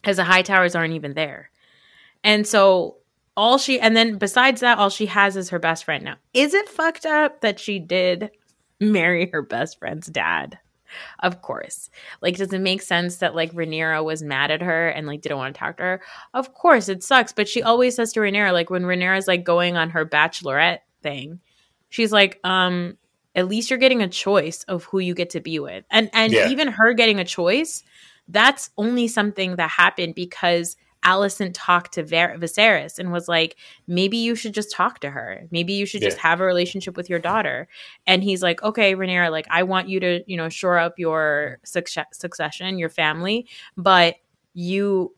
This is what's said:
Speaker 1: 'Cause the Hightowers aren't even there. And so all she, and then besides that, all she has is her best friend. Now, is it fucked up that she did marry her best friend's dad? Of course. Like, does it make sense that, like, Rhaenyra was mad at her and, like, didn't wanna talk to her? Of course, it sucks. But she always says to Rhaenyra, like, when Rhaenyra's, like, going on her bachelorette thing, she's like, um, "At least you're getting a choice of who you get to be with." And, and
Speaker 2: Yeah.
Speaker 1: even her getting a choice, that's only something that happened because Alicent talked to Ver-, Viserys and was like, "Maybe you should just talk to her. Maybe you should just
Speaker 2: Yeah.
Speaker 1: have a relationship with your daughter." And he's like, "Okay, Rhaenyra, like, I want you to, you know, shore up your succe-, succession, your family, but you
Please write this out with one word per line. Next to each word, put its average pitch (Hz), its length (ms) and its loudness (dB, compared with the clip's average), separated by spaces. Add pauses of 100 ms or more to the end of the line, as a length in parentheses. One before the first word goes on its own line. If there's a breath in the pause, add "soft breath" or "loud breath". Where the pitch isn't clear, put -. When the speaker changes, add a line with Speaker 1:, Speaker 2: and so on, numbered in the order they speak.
Speaker 1:
'Cause 202 140 0
the 185 60 0
Hightowers 185 520 4
aren't 165 180 0
even 147 200 -8
there. 151 360 -6 (720 soft breath)
And 214 240 4
so 196 500 4 (380)
all 233 220 4
she, 269 220 0
and 226 180 4
then 226 200 2
besides 240 440 2
that, 240 160 4
all 202 120 4
she 208 180 -4
has 196 300 2
is 185 120 -6
her 175 100 -4
best 165 260 -2
friend. 147 200 -4
Now, 147 120 -10 (160)
is 294 200 2
it 403 160 0
fucked 330 360 -4
up 302 360 0
that 202 180 -2
she 202 200 -6
did 180 500 -2 (500)
marry 180 520 2
her 156 100 -4
best 127 380 -6
friend's - 280 -10
dad? 82 500 -4 (640 loud breath)
Of 180 200 -4
course. - 480 -12 (320 loud breath)
Like, 180 160 -2
does 190 160 -4
it 185 80 -2
make 190 200 0
sense 175 360 -2
that, 165 180 -2
like, 165 180 -2
Rhaenyra 160 520 -2
was 156 160 -6
mad 143 300 -2
at 156 100 -2
her 165 280 0
and, 151 180 -6
like, 147 140 -10
didn't 143 180 -6
wanna 135 140 -8
talk - 240 -8
to 180 60 -8
her? 185 180 -4 (340 loud breath)
Of 262 180 -6
course, 269 340 4
it 190 160 -4
sucks. 247 300 2
But 208 160 -2
she - 140 -2
always 240 320 4
says 233 180 -2
to 226 60 0
Rhaenyra, 202 340 2
like, 170 160 0
when 180 140 -2
Rhaenyra's, 180 440 0
like, 180 160 0
going 175 320 2
on 165 140 0
her 165 160 -2
bachelorette 156 720 0 (220)
thing, 147 380 -10 (500)
she's 220 220 0
like, 202 320 4
um, 180 520 0 (400)
"At 185 120 2
least 220 240 -2
you're 254 80 0
getting 247 240 4
a 190 40 0
choice 175 580 -2
of 175 200 -6
who 196 140 -2
you 180 160 -2
get 175 160 -4
to 170 100 -6
be 160 180 -6
with." 95 300 -10
And, 214 240 2
and 220 180 4
Speaker 2:
Yeah. 220 180 4
Speaker 1:
even 277 180 0
her 226 260 4
getting 226 260 4
a 180 60 -2
choice, 196 560 -2 (460 soft breath)
that's 233 500 2
only 233 300 0
something 202 480 -2
that 165 160 -2
happened 175 420 2
because 175 640 -2 (260)
Alicent 190 500 2
talked 175 400 0
to 170 100 -4
Ver-, 165 340 0
Viserys 170 640 2
and 180 120 -6
was 175 160 -6
like, 165 280 0 (320 loud breath)
"Maybe 190 300 0
you 233 180 0
should 226 180 -8
just 208 180 -6
talk 214 300 -2
to 143 80 -8
her. 117 420 -12
Maybe 170 220 -2
you 202 120 -2
should 196 160 -8
just 196 160 -2
Speaker 2:
Yeah. - 120 -12
Speaker 1:
have 170 120 2
a 190 40 2
relationship 180 520 -2
with 180 120 -12
your 175 100 -2
daughter." 165 480 -4 (400 loud breath)
And 185 160 2
he's 190 200 -2
like, 170 200 -2
"Okay, 214 320 2
Rhaenyra, 180 360 0
like, 160 180 -6
I 170 140 2
want 185 260 -2
you 190 100 -2
to, 175 280 0
you 185 100 -8
know, 165 120 -4
shore 175 280 0
up 170 220 0
your 151 640 -2
succe-, - 480 -6
succession, 180 640 -8
your 165 100 -4
family, 175 580 -2 (300 loud breath)
but 180 380 4 (380)
you 185 640 -2